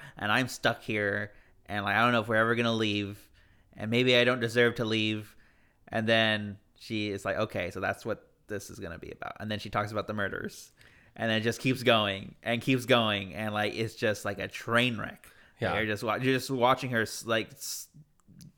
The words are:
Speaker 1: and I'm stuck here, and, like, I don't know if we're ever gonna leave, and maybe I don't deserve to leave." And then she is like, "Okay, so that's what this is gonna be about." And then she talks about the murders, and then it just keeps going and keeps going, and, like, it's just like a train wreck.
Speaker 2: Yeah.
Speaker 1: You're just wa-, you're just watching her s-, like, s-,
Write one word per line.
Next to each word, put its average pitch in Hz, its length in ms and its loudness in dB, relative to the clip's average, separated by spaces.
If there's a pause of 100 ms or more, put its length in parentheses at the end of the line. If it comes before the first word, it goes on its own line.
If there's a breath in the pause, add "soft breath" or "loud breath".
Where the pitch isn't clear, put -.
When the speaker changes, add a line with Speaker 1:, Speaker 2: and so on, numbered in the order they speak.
(160 loud breath)
Speaker 1:
and 104 140 -2
I'm 123 180 2
stuck - 340 -2
here, 104 500 -4 (340 soft breath)
and, 101 180 -6
like, 101 120 0
I 110 60 4
don't 120 100 4
know 117 80 4
if 104 80 -2
we're 113 80 2
ever 113 180 6
gonna 117 180 6
leave, 104 460 0 (580 soft breath)
and 110 140 -6
maybe 123 260 6
I 120 80 8
don't 123 160 2
deserve 117 360 4
to 120 80 -2
leave." 107 500 -2 (540 soft breath)
And 110 180 -2
then 107 520 2 (200)
she 107 320 -4
is 98 140 -6
like, 98 120 -2
"Okay, 98 340 -2
so 95 100 -10
that's 98 260 -4
what 104 200 -6 (200)
this 101 240 -8
is - 80 -16
gonna 85 200 -12
be - 120 -14
about." - 300 -12
And 107 100 -6
then 107 80 -4
she 104 120 -12
talks 107 220 -2
about 104 140 -4
the 107 80 -6
murders, - 580 -6 (440 soft breath)
and 113 140 -2
then 110 80 2
it 110 40 0
just 113 180 -2
keeps 131 220 0
going 107 600 2
and 117 200 -4
keeps 127 220 0
going, 107 500 2
and, 107 180 -6
like, 107 240 -2
it's 113 180 -4
just 107 300 0
like 101 140 -4
a 98 100 -6
train 117 500 0
wreck. - 300 -12 (320 soft breath)
Speaker 2:
Yeah. 92 160 0
Speaker 1:
You're 110 100 0
just 107 180 -4
wa-, 107 100 0
you're 127 200 0
just 131 160 -4
watching 127 400 2
her 113 120 0
s-, - 240 -8
like, 113 260 0
s-, - 360 -10 (680)